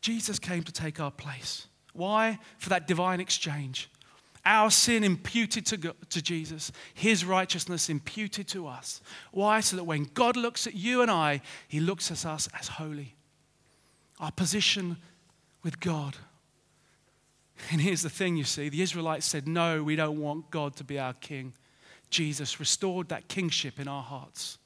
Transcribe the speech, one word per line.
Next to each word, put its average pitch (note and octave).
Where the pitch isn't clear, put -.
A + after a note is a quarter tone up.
Jesus A3
came F3
to D#3+
take D#3
our D3
place. -
Why? G#3+
For -
that F3+
divine F3+
exchange. D3
Our G#3+
sin A3+
imputed G#3
to A3
Go-, E3
to E3+
Jesus, D#3
his G3
righteousness F#3
imputed G3
to F3+
us. B2
Why? G#3
So G3+
that F3+
when D3
God A#3+
looks A#3
at G#3
you A#3+
and A#3+
I, D3+
he D3
looks E3+
at D#3+
us D#3
as -
holy. D3
Our D3+
position F#3
with E3
God. D3+
And D#3+
here's E3+
the D#3
thing, F3+
you D3
see, D3
the D3
Israelites E3
said, C#3+
"No, E3
we D3+
don't D3+
want D3+
God D3
to -
be C#3
our B2+
king." C3
Jesus D3
restored F3+
that -
kingship E3
in C#3
our C#3
hearts. C3+